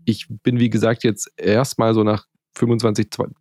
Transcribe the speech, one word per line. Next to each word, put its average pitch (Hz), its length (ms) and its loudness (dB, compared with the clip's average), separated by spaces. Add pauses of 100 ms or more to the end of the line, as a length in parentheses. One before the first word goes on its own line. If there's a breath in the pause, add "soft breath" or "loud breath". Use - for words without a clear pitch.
Ich 110 240 -2
bin, 120 300 -2
wie 117 120 2
gesagt, 113 340 0
jetzt - 320 -2
erstmal 113 580 0
so 110 80 4
nach 104 240 0 (280)
fünfundzwanzig 113 560 0
zwa-, - 200 -6 (100)